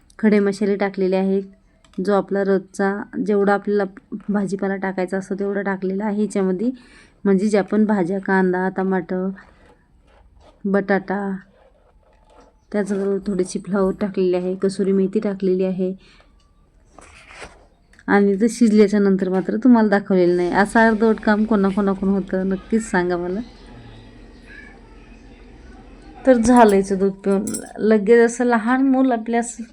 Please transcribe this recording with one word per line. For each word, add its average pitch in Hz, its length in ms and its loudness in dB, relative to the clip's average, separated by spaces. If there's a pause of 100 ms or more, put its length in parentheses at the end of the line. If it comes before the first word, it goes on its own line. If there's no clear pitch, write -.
(200)
खडे 214 200 4
मसाले 202 360 0
टाकलेले 190 400 -2
आहेत, 190 280 0 (640)
जो 202 80 0
आपला 196 300 -2
रोजचा 196 600 -2 (240)
जेवढा 202 260 2
आपल्याला 202 300 -2 (460)
भाजीपाला 196 460 -4
टाकायचा 190 420 -6
असतो 190 180 -6
तेवढा 202 260 -4
टाकलेला 190 440 -4
आहे 208 100 -4
ह्याच्यामध्ये. 202 560 -2 (520)
म्हणजे 196 240 2
ज्या 202 160 2
पण 214 220 0
भाज्या, 196 340 -2
कांदा, 190 500 0
टमाटर, 185 600 -4 (1400)
बटाटा, 196 720 -2 (1400)
त्याचबरोबर 196 460 -2 (100)
थोडीशी 185 320 -4
फ्लावर 190 420 -2
टाकलेली 190 340 -2
आहे, 185 200 -4
कसुरी 196 360 -2
मेथी 196 280 0
टाकलेली 196 440 -2
आहे. 185 300 -4 (2250)
आणि 202 340 2
ते 233 80 2
शिजल्याच्या 214 500 4
नंतर 190 300 2
मात्र 185 260 -2
तुम्हाला 220 340 4
दाखवलेलं 190 460 2
नाही. 175 160 0
असं 214 280 2
अर्धवट 220 360 4
काम 214 280 0
कोणाकोणाकडून 196 680 0
होतं 190 400 -2
नक्कीच 220 420 -4
सांगा 180 260 0
मला. 180 220 -6 (2750)
तर 262 80 6
झालं 226 420 6
हिचं 196 220 0
दूध 196 140 0
पिऊन. 196 340 -2 (320)
लगेच 220 420 4
असं 233 240 2
लहान 240 380 0
मूल 269 300 2
आपल्या 233 320 -2
स-, - 140 -12 (160)